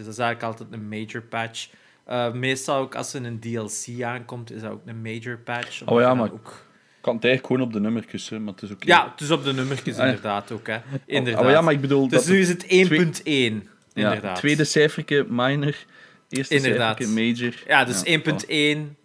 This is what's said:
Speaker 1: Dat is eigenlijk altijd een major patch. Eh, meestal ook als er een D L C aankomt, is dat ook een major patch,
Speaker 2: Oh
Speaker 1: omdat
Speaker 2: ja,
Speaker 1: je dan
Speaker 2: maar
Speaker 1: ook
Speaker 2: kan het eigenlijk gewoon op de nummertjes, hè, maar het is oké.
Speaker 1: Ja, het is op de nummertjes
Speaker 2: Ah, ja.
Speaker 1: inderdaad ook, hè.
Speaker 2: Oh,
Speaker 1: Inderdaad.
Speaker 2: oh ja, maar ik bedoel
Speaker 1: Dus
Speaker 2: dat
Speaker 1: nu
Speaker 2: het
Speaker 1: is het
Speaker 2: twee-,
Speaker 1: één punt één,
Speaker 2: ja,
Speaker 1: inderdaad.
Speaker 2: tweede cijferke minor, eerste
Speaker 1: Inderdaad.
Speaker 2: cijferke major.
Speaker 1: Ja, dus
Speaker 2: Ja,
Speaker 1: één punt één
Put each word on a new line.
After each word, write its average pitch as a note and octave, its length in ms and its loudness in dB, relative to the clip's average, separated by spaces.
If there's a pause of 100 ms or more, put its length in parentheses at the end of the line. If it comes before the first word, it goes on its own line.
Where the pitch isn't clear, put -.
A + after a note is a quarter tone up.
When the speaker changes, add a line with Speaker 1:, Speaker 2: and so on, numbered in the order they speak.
Speaker 1:
Dat A2 100 -12
is A2 40 -12
eigenlijk A#2 240 -2
altijd A2+ 300 -8
een G#2+ 160 -12
major A2 340 -10
patch. A2+ 460 -8 (360)
Eh, A#2+ 280 -2
meestal C3 480 -2
ook B2+ 140 -6
als B2 200 -8
er C3 100 -8
een A#2 160 -8
D A2+ 40 -14
L A2+ 260 -6 (280)
C B2 40 -6
aankomt, A#2+ 500 -10
is A2 80 -14
dat A2 100 -10
ook G2+ 160 -14
een A2+ 160 -12
major A#2 360 -10
patch, A#2+ 440 -8
Speaker 2:
Oh A#2 60 -10
Speaker 1:
omdat A#2+ 60 2
Speaker 2:
ja, A#2 60 6
Speaker 1:
je B2 60 6
dan B2+ 100 6
Speaker 2:
maar A2 160 0
Speaker 1:
ook - 320 -18 (360)
Speaker 2:
kan B2 140 0
het A2+ 100 -4
eigenlijk B2+ 300 2
gewoon C3 140 2
op A2+ 40 -8
de G#2 80 -2
nummertjes, G#2+ 480 -4
hè, A2 100 -10
maar G#2 140 -8
het - 100 -20
is G2+ 80 -10
oké. G2+ 160 -14
Speaker 1:
Ja, E3 240 6
het - 100 -16
is D3 100 -4
op D3+ 140 0
de C#3 80 -2
nummertjes C3 420 -4
Speaker 2:
Ah, G#2+ 60 -4
ja. B2+ 60 4
Speaker 1:
inderdaad G#2+ 460 -2
ook, G#2 140 -10
hè. A2 100 -6
Speaker 2:
Oh, A2+ 60 -10 (240)
Speaker 1:
Inderdaad. B2 380 0
Speaker 2:
oh B2+ 60 6
ja, D3+ 100 8
maar E3 120 4
ik D3 80 2
bedoel C3+ 280 2
Speaker 1:
Dus B2+ 100 4
Speaker 2:
dat C3 100 2
Speaker 1:
nu F#3 120 6
Speaker 2:
het - 20 6
Speaker 1:
is F3 60 4
het F3 100 0
Speaker 2:
twee-, F#3 200 4
Speaker 1:
één F#3 100 8
punt D#3+ 340 2
één, A#2+ 460 0 (240)
Speaker 2:
ja, G#2 140 -2
Speaker 1:
inderdaad. G2+ 300 -2
Speaker 2:
tweede D3 280 2
cijferke D3 640 2
minor, C#3 480 0 (520)
eerste - 260 -2
Speaker 1:
Inderdaad. A#2+ 420 2
Speaker 2:
cijferke A2+ 380 0
major. A#2+ 200 -4 (120)
Speaker 1:
Ja, C#3 180 6
dus A#2+ 160 -2
Speaker 2:
Ja, - 60 -2
Speaker 1:
één D#3+ 160 2
punt D#3 240 -2
één D3+ 580 0